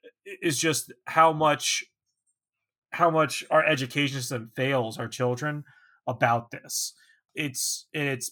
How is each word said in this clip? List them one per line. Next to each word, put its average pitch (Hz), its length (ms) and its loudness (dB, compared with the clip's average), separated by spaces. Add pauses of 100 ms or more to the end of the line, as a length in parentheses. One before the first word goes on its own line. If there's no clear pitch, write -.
i-, - 360 -18
is 160 180 0
just - 320 0 (140)
how 160 280 6
much, 151 500 2 (1080)
how 170 200 4
much 156 400 2
our 160 140 4
education 139 540 0
system 120 360 -8
fails 127 420 0
our 120 120 -6
children 143 540 -2 (440)
about 117 440 0
this. - 420 -8 (420)
It's, - 580 -6
and 147 140 -2
it's 131 240 -6